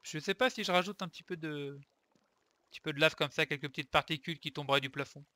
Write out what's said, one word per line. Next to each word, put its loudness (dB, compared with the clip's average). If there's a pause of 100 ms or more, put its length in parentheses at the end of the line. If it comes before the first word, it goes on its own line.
Je -8
sais -2
pas 4
si -4
je 0
rajoute 2
un -6
petit -18
peu -8
de, -8
un -20
petit -16
peu -4
de 0
lave 6
comme 0
ça, 2
quelques -6
petites -8
particules 0
qui -8
tomberaient 2
du -2
plafond. -10 (100)